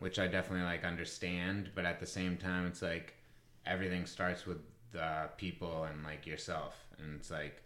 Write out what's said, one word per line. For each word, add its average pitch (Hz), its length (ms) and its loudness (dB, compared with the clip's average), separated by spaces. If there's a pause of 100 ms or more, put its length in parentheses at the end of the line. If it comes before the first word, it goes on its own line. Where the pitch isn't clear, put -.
which 95 180 0
I 95 80 6
definitely, 92 380 4
like, 87 200 2
understand. 90 920 0
But 90 80 4
at 85 160 2
the 90 60 -4
same 90 300 2
time, 90 300 2
it's 87 160 -2
like 85 320 0 (500)
everything 90 420 2
starts 90 400 0
with 85 120 -2 (340)
the 78 440 0
people 85 480 -2
and, 76 180 -4
like, 76 240 -6
yourself. 78 480 -2 (240)
And 76 220 -6
it's - 100 -10
like, 76 360 -6